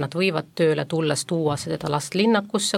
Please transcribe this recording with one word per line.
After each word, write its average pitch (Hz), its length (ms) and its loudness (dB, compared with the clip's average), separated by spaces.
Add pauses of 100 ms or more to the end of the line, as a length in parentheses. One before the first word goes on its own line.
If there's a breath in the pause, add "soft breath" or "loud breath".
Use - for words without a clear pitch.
nad 135 100 -8
võivad 170 400 -2
tööle 151 300 2
tulles 151 400 -2
tuua 156 320 0
seda 156 340 -6
last 147 240 -2
linnakusse 208 640 2